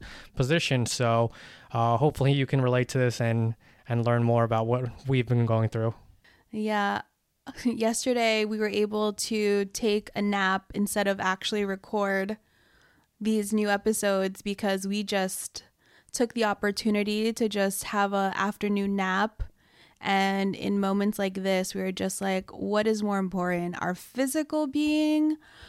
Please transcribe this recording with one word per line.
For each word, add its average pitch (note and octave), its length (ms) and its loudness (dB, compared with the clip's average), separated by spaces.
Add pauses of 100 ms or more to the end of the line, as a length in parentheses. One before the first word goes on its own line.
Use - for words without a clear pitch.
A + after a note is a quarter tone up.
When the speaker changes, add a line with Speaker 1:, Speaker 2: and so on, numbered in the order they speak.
(360)
Speaker 1:
position. C3+ 500 2
So, A#2 460 2 (400)
uh, A#2 240 2
hopefully C#3 380 2
you C#3 120 2
can C#3 140 0
relate B2+ 300 2
to - 80 -4
this B2 240 0
and, A2+ 340 0 (320)
and A#2 180 0
learn A#2+ 180 4
more A#2 200 4
about A2+ 240 0
what B2 220 0 (180)
we've B2+ 200 2
been A#2+ 180 4
going A2+ 240 2
through. A2+ 240 -2 (580)
Speaker 2:
Yeah. G#3+ 520 -2 (280)
<laughs> - 320 -18
Yesterday, A3+ 800 2
we G#3+ 160 -2
were G#3+ 80 0
able G#3 460 0
to G#3 540 0
take G#3+ 480 -2
a G3+ 60 -2
nap G3 520 0
instead G3+ 340 0
of G3 140 0
actually F#3+ 420 -2
record G3 720 -2 (840)
these G#3+ 320 0
new G#3 160 2
episodes G3+ 720 0
because G3 440 -2
we G3+ 160 -2
just G3 640 -4 (500)
took A#3 220 0
the A3+ 80 0
opportunity G#3 880 0
to A3 160 0
just G3 360 0
have G3+ 280 0
a G3 220 0
afternoon G3+ 600 -2
nap G3 460 -2 (600)
and G3 500 2
in - 260 -2
moments G3+ 380 2
like F#3+ 180 -2
this, F#3+ 380 0
we F#3+ 80 -4
were F#3 120 -2
just F#3+ 280 -4
like, F#3+ 300 -2
"What G#3 340 0
is A3 160 0
more G3+ 160 0
important, F3+ 640 -2
our G3+ 140 -2
physical D4+ 720 -2
being D4+ 680 2 (320)